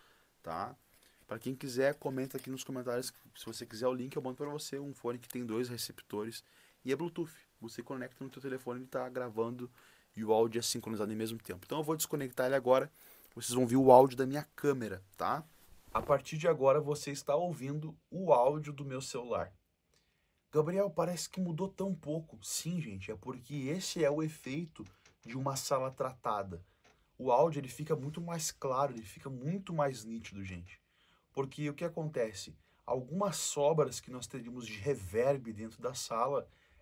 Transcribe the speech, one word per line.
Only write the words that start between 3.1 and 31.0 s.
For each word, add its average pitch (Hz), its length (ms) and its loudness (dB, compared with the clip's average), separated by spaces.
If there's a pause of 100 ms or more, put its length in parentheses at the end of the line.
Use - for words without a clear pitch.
Se - 100 -16
você 113 200 -10
quiser 117 240 -2
o 127 40 0
link, 127 220 -6
eu 147 60 -2
mando 127 160 -8
pra 147 100 -6
você 147 320 -8
um 143 140 -10
fone 120 260 -6
que 123 80 -20
tem 123 180 -6
dois 117 220 -2
receptores 113 760 -8 (440)
e 131 80 0
é - 20 2
Bluetooth. 170 380 -6 (260)
Você 113 240 -12
conecta 127 400 -10
no 131 60 -10
teu 131 120 -16
telefone, 127 380 -6
ele 127 80 -12
tá 127 220 -4
gravando 123 600 -4 (460)
e 110 100 -6
o 110 80 6
áudio 113 260 6
é - 20 -2
sincronizado 110 520 -2
em - 20 -4
mesmo 110 220 -4
tempo. 92 260 -10
Então 143 140 -4
eu 160 60 -2
vou 156 120 0
desconectar 135 520 -2
ele 135 80 4
agora. 131 360 6 (440)
Vocês 120 180 -4
vão 127 80 4
ouvir 123 160 4
o 131 140 10
áudio 127 260 12
da 131 80 2
minha 143 200 -4 (100)
câmera, 117 460 0 (140)
tá? 127 280 0 (500)
A 113 80 2
partir 139 340 2
de 156 120 0
agora 135 340 6
você 143 300 -4
está 139 240 -2
ouvindo 151 600 -4 (160)
o 185 220 4
áudio 143 400 4
do 139 100 -10
meu 135 160 -6
celular. 117 540 -4 (960)
"Gabriel, 180 380 2
parece 170 400 -2
que - 100 -8
mudou 180 300 -2
tão 190 240 -4
pouco." 160 480 -6
Sim, 170 400 -4
gente, 98 300 -8
é - 40 -6
porque 127 380 -10 (160)
esse 175 340 -2
é 143 60 6
o 151 140 0
efeito 156 600 -8 (400)
de 117 140 -8
uma 135 180 -2
sala 131 360 0
tratada. 107 680 -4 (580)
O 127 140 0
áudio, 147 280 6
ele 131 100 -8
fica 151 260 -2
muito 143 240 -6
mais 170 320 -4
claro, 135 400 0
ele 117 120 -10
fica - 260 -12
muito 156 420 -4
mais 139 320 0
nítido, 110 400 -10
gente. 90 380 -12 (500)